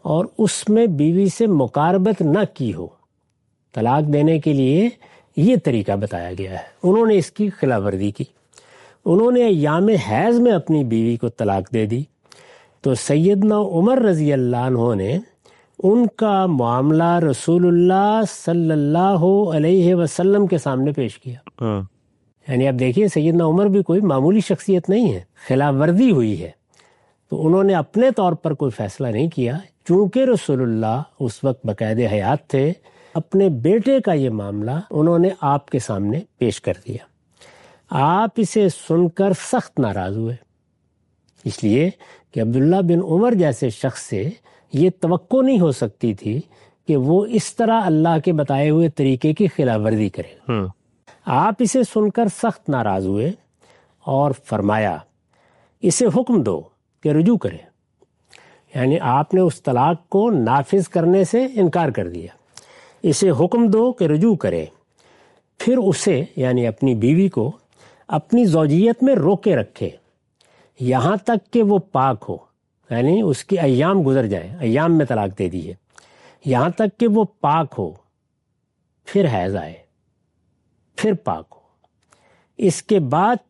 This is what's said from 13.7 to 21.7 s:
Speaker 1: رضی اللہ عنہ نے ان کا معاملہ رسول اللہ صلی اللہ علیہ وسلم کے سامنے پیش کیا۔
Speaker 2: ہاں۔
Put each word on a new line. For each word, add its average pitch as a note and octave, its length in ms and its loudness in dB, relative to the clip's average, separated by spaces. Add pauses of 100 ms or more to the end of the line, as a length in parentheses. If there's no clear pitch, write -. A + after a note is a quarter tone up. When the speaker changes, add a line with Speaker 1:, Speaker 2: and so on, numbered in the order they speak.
Speaker 1:
رضی D#3 320 2
اللہ B2 240 0
عنہ A#2+ 380 0
نے G#2 240 -2 (640)
ان A3 320 4
کا G3 300 0
معاملہ D#3 760 2
رسول E3 480 0
اللہ F#3+ 640 2
صلی E3+ 420 -2
اللہ F3 800 2
علیہ E3+ 420 4
وسلم F#3 520 2
کے E3+ 100 0
سامنے C3+ 340 -2
پیش B2+ 280 -6
کیا۔ B2 200 -14 (220)
Speaker 2:
ہاں۔ G#2+ 200 -2 (640)